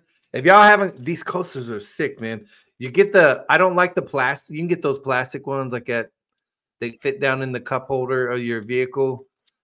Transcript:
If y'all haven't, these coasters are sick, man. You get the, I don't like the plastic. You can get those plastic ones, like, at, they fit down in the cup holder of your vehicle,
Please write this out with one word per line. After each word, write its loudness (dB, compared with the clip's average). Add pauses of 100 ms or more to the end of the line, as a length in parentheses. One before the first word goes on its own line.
(320)
If -4
y'all 10
haven't, 4
these -6
coasters -8
are -8
sick, -8
man. -10 (320)
You -10
get 2
the, 4
I 4
don't 4
like 2
the -2
plastic. -4
You -8
can -6
get -2
those -2
plastic -4
ones, -6
like, -8
at, -4 (680)
they -6 (100)
fit -4
down 0
in -6
the -6
cup -6
holder -2
of -4
your -4
vehicle, -4 (380)